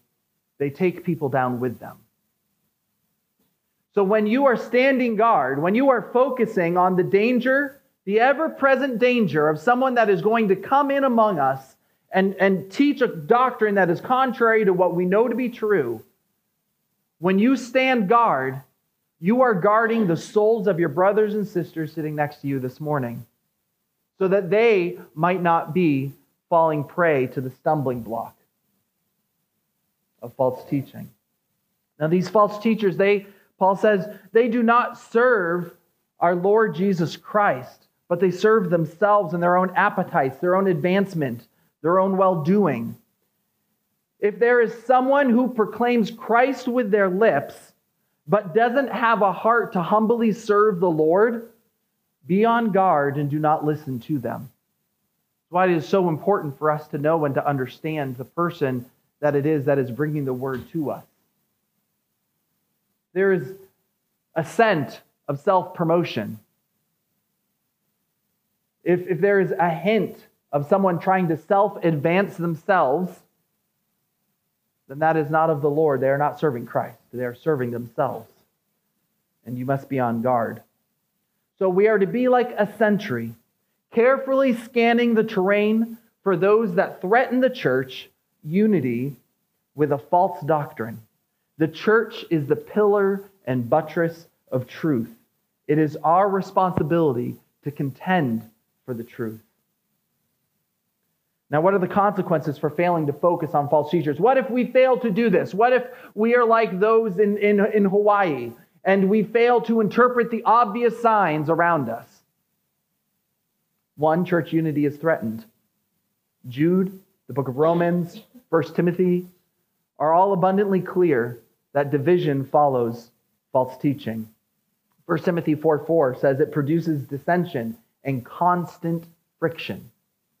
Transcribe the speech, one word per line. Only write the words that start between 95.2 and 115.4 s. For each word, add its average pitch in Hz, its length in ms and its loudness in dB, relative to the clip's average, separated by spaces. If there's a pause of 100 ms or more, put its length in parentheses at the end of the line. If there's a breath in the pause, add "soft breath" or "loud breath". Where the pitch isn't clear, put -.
It 151 120 0
is 151 180 0
our 180 320 2
responsibility 165 1040 -2 (300)
to 143 80 -8
contend 139 760 -4 (380)
for 127 80 -8
the 113 80 -10
truth. 110 380 -10 (2000)
Now, 143 100 0
what 190 140 2
are 196 60 0
the 180 80 -4
consequences 175 680 -2
for 151 140 -4
failing 175 360 0
to 143 60 -2
focus 170 400 -2
on 147 160 0
false 151 220 0
teachers? 151 300 -2
What 254 180 4
if 202 100 -2
we 240 180 -2
fail 254 340 2
to 233 100 -2
do 226 180 0
this? 147 240 0
What 233 200 2
if 247 120 0 (300 loud breath)
we 233 220 2
are 247 80 4
like 226 340 2
those 220 400 2
in, 208 200 2
in, 208 200 2 (160)
in 208 100 4
Hawaii? 190 680 0 (360 soft breath)
And 190 220 4
we 214 120 2
fail 233 380 2
to 233 220 0
interpret 233 480 2
the 226 140 -6
obvious 226 580 2
signs 170 480 2
around 165 400 0
us. - 180 -10 (1900)
One, 156 260 0
church 175 260 -2
unity 156 360 0
is 143 100 -4
threatened. 113 480 -4 (1040)